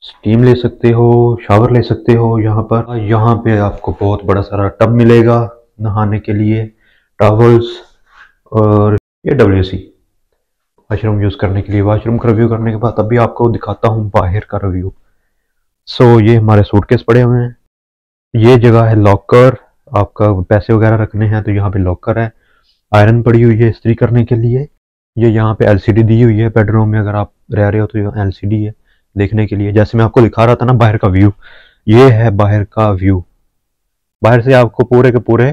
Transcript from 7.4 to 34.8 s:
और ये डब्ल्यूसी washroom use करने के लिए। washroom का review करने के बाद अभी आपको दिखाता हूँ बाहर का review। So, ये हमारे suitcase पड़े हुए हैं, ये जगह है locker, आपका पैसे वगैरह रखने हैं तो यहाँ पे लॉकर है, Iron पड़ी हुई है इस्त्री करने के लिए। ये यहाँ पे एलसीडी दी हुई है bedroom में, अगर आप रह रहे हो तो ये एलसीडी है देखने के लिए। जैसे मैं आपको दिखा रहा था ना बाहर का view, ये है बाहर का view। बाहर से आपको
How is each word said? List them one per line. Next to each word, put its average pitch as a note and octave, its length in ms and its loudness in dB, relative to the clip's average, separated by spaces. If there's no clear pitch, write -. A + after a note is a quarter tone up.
और G#2 460 0
ये - 100 -2
डब्ल्यूसी G2 560 0
washroom G#2 320 -4
use G2 140 -4
करने G2 260 -4
के G2 100 -10
लिए। G2+ 80 -2
washroom G#2+ 380 -2
का A#2+ 100 -4
review A#2 200 2
करने A2+ 220 -4
के A2 80 -6
बाद A2 200 -4
अभी G#2+ 180 -2
आपको A#2+ 340 -2
दिखाता G#2 380 -4
हूँ A2 220 -4
बाहर G2 400 -2
का G2+ 80 -6
review। F#2 340 -6
So, - 160 0
ये A2 160 4
हमारे G#2+ 260 2
suitcase A2 400 -2
पड़े A#2+ 200 2
हुए A#2+ 160 0
हैं, A#2+ 180 -6
ये A#2+ 240 4
जगह A2+ 260 4
है A2 120 2
locker, G#2+ 600 2
आपका G#2 400 -2
पैसे G#2+ 300 -2
वगैरह A2 240 2
रखने G#2+ 300 -4
हैं G#2+ 160 -2
तो G#2+ 80 -6
यहाँ G2+ 200 -2
पे G2 80 -6
लॉकर G#2 400 -4
है, A2+ 120 -4
Iron A2 300 4
पड़ी A#2 200 2
हुई A#2 140 2
है A#2 140 2
इस्त्री A#2 240 -2
करने A#2 300 0
के A#2+ 120 -4
लिए। A#2+ 300 -4
ये A2+ 120 0
यहाँ A2 260 0
पे A2+ 120 -2
एलसीडी G#2+ 360 2
दी A2+ 200 2
हुई A2 140 2
है A2+ 140 0
bedroom A2 380 0
में, G#2+ 100 -2
अगर G#2 160 -4
आप G#2 180 -6
रह G#2 160 -2
रहे G#2+ 120 -2
हो G#2+ 60 -2
तो A2 120 -8
ये G#2 240 -6
एलसीडी G2+ 400 -4
है G#2+ 120 -10
देखने G2+ 300 -2
के G2 100 -6
लिए। G#2 160 -4
जैसे G#2+ 260 0
मैं A2 60 2
आपको A2 160 0
दिखा A2 240 2
रहा A#2+ 100 2
था A#2 100 -6
ना B2 100 0
बाहर A2 220 2
का G#2+ 120 -2
view, F#2+ 240 2
ये B2 240 6
है A2+ 220 0
बाहर G2+ 340 0
का G#2+ 260 -2
view। F#2+ 320 -2
बाहर A2+ 200 2
से C3 120 0
आपको B2 300 2